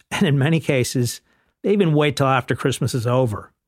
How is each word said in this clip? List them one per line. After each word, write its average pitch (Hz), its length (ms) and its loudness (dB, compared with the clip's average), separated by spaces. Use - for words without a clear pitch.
<laughs> - 60 -18
and - 160 0
in 139 100 2
many 156 240 2
cases, 123 580 -2
they 196 100 2
even 190 200 2
wait 147 220 2
till 139 120 2
after 131 280 0
Christmas 135 380 -2
is 117 140 -2
over, 120 440 -2